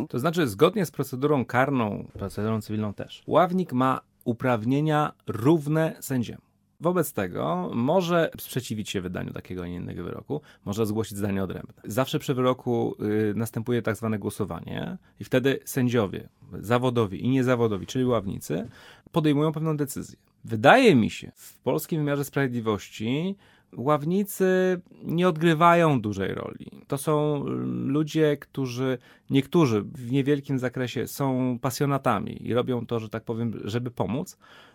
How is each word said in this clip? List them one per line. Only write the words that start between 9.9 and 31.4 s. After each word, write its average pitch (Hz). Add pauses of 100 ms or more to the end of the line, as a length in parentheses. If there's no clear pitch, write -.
wyroku, 127 (240)
może 107
zgłosić 104
zdanie 98
odrębne. - (100)
Zawsze 131
przy 143
wyroku, 123
y, 107
następuje 113
tak 110
zwane 110
głosowanie 101 (220)
i -
wtedy 131
sędziowie, 117 (300)
zawodowi 117
i 120
niezawodowi, 117
czyli 127
ławnicy, 101 (420)
podejmują 151
pewną 156
decyzję. 139 (260)
Wydaje 151
mi 101
się, -
w -
polskim 151
wymiarze 143
sprawiedliwości 123 (420)
ławnicy 185 (220)
nie 175
odgrywają 165
dużej 95
roli. - (160)
To 143
są, 151
y, - (420)
ludzie, 151
którzy, 127 (320)
niektórzy 135
w 120
niewielkim 139
zakresie 123
są 127